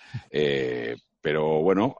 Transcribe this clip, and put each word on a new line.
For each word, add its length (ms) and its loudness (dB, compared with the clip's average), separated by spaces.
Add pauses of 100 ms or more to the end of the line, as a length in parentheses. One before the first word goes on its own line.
(300)
Eh, 640 -2 (280)
pero 400 0
bueno, 380 2